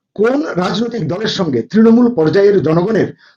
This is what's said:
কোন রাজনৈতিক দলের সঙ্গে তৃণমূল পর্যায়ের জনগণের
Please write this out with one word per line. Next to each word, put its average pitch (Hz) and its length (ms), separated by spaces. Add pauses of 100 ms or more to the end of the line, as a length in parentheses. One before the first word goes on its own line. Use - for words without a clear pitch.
(160)
কোন 240 300
রাজনৈতিক 190 600
দলের 208 300
সঙ্গে 151 240
তৃণমূল 226 520
পর্যায়ের 196 500
জনগণের 170 460 (280)